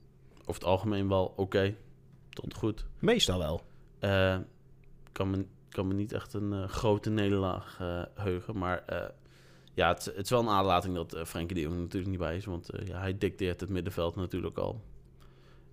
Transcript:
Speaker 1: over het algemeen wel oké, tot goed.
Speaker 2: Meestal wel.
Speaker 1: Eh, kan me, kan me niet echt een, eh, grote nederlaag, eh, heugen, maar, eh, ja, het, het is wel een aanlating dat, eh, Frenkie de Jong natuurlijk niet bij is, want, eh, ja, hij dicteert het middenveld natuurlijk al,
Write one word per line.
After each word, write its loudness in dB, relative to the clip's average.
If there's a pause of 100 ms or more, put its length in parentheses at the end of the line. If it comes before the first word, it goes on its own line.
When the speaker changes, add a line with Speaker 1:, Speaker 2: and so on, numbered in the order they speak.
(420)
Speaker 1:
over -6
het -8
algemeen 2
wel 2
oké, 2 (540)
tot -10
goed. -2 (140)
Speaker 2:
Meestal 4
wel. -2 (380)
Speaker 1:
Eh, 4 (760)
kan -2
me, 0 (240)
kan -2
me 0
niet -2
echt -6
een, -2
eh, -4
grote 2
nederlaag, 0
eh, -4 (140)
heugen, -4
maar, 0
eh, -4 (640)
ja, 4
het, 2
het -8
is -6
wel 6
een 4
aanlating 4
dat, -4
eh, -6
Frenkie -4
de 2
Jong -2
natuurlijk -2
niet -2
bij -2
is, -6
want, -6
eh, -8
ja, -8
hij -2
dicteert 0
het -6
middenveld -2
natuurlijk -4
al, -2 (920)